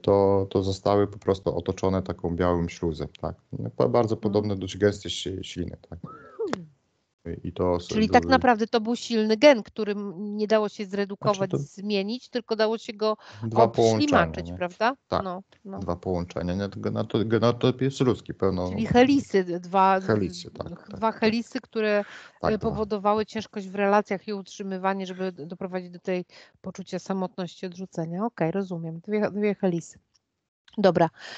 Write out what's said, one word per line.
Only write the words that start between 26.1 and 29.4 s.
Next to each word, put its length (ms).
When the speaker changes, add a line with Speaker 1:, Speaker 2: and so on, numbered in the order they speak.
Speaker 2:
poczucia 380
samotności, 640
odrzucenia. 600
Okej, 260
rozumiem. 480
Dwie, 320
dwie 240